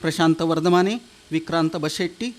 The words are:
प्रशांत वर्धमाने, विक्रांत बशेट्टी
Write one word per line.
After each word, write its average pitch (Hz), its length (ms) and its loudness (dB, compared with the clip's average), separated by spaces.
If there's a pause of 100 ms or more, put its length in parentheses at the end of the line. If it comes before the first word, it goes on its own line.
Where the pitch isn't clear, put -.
प्रशांत 160 400 2
वर्धमाने, 175 540 2 (360)
विक्रांत 160 440 -2
बशेट्टी 170 640 -6